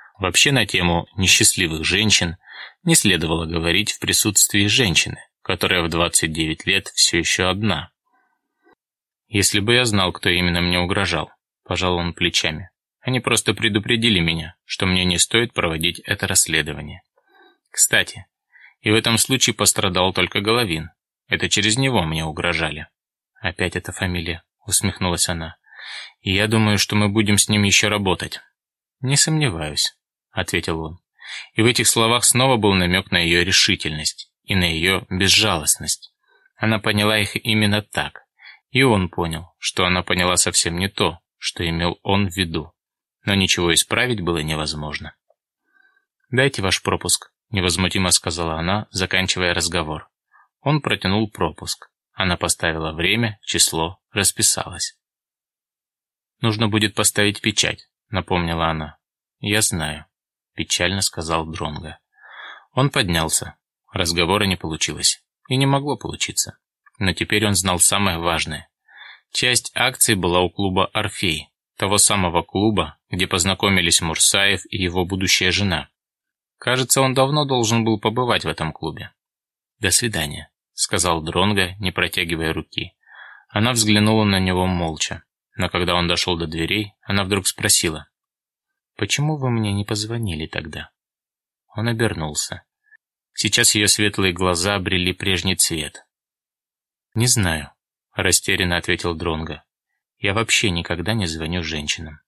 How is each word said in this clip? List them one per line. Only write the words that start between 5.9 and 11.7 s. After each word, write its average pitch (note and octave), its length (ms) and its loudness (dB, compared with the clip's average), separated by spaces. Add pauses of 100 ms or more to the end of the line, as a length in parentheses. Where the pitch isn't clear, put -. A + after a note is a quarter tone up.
девять D#2+ 340 -4
лет F#2+ 220 0
всё - 300 0
ещё - 300 0
одна. F#2 420 -2 (1400)
«Если G2+ 320 2
бы A2+ 140 4
я B2 100 4
знал, G2 280 2
кто - 160 -4
именно F2 320 2
мне F2 180 0
угрожал», F2 540 -2 (320)
пожал F2+ 320 0